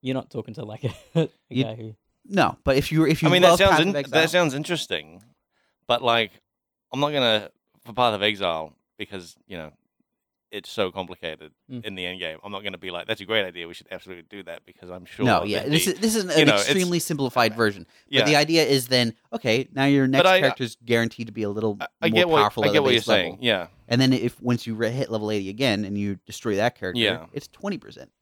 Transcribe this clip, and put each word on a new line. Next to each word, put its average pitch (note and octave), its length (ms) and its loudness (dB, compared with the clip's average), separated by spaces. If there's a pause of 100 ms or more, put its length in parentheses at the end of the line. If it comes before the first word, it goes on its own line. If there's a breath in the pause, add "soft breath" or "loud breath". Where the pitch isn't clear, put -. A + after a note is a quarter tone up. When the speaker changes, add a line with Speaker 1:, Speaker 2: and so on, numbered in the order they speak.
Speaker 1:
You're C3 140 -6
not - 140 -8
talking A2+ 260 -10
to, C3 100 -12
like, G#2+ 180 -14
<laughs> - 320 -6
a, E3 80 4
a C#3 60 -2 (200)
Speaker 2:
You B2+ 140 0
Speaker 1:
guy A2 120 -6
who A2 200 -14 (300)
Speaker 2:
No, G3 380 2
but C3+ 140 2
if D3 140 -2
you, D#3+ 140 4
if D3+ 160 2
you D#3 60 2
Speaker 3:
I D#3 40 4
mean, F3+ 100 6
that F3+ 80 8
Speaker 2:
love F3 100 6
Speaker 3:
sounds F#3+ 120 6
Speaker 2:
Path D#3 100 6
Speaker 3:
in-, E3+ 80 2
Speaker 2:
of D3+ 40 -2
Speaker 3:
that D3 60 -2 (240)
Speaker 2:
Exile E3 40 2
Speaker 3:
sounds E3 260 2
interesting, G2+ 680 -6 (680)
but, A#2+ 140 0
like, A#2 300 0 (640)
I'm C3 60 -4
not D3 120 0
gonna, A2+ 380 0 (360)
for A#2 80 -16
Path A#2+ 200 2
of G2 100 -2
Exile, F2 500 -2 (240)
because, F#2+ 380 -14 (120)
you F#2 100 -14
know, D#2 140 -14 (800)
it's G#2 200 -12
so G2 200 -2
complicated F2 600 -12 (200)
Speaker 1:
Mm. A#2+ 140 -14
Speaker 3:
in G#2 80 -10
the F#2 140 -8
end F#2 120 -10
game. D#2+ 240 -8
I'm G2+ 80 -16
not G2+ 120 -12
gonna F#2+ 160 -10
be F#2 100 -12
like, F2 160 -10
"That's A2 160 -6
a G2 40 -16
great G#2 200 -2
idea. F2 220 -12
We E2+ 80 -16
should - 160 -20
absolutely F2+ 400 -16
do G2+ 120 -16
that," E2+ 220 -16
because F2+ 240 -20
I'm F2+ 160 -16
sure - 180 -10
Speaker 2:
No, G#2+ 200 2
yeah, G2+ 160 -4
Speaker 3:
there'd C#3+ 140 -4
Speaker 2:
this E3 120 2
Speaker 3:
be, F#3+ 60 -2
Speaker 2:
is, F#3 80 -6
this A3 160 0
is G#3+ 100 0
an D#3 140 2
Speaker 3:
you D3 60 6
know, A2+ 100 4
it's G2+ 80 2
Speaker 2:
extremely F3 340 0
simplified B2+ 560 0
version. G#2 320 -2 (220 soft breath)
But C3 60 -10
Speaker 3:
Yeah. A#2+ 120 4
Speaker 2:
the D3+ 100 4
idea D#3 280 4
is C3 240 2
then, A#2+ 260 2 (180)
okay, A#2 420 0
now C3+ 120 0
your C#3 220 4
next C3+ 160 4
Speaker 3:
But - 40 6
I, F#3 120 6
Speaker 2:
character's C3 440 0
guaranteed A#2 440 -2
to A2 60 -16
be A2+ 100 -6
a G2+ 80 -4
little G#2+ 280 -2
Speaker 3:
I, C#3 60 -8 (160)
I E3+ 80 0
Speaker 2:
more - 60 0
Speaker 3:
get F3 140 4
what, D#3 100 4
Speaker 2:
powerful G#2 240 2
Speaker 3:
I - 40 2
Speaker 2:
at G#2 60 2
Speaker 3:
get - 60 4
Speaker 2:
the - 20 2
Speaker 3:
what C3+ 120 2
you're A#2+ 80 4
Speaker 2:
base - 40 -10
Speaker 3:
saying, G2+ 280 2
Speaker 2:
level. A#2+ 120 -10
Speaker 3:
yeah. F#2+ 220 0 (200)
Speaker 2:
And A#2+ 140 0
then C3 100 4
if, B2 300 -2
once B2 240 -2
you A2+ 80 -8
re-, A2 160 -2
hit B2+ 220 -4
level G#2+ 180 -4
eighty G2+ 200 -2
again G#2+ 360 -2
and G2+ 100 -6
you G2+ 200 -2 (100)
destroy G#2+ 300 -4
that A2 240 0
character, F#2+ 200 -6
Speaker 3:
Yeah. F2+ 320 0
Speaker 2:
it's - 160 -12
twenty G3+ 300 -10
percent. - 320 -18 (120)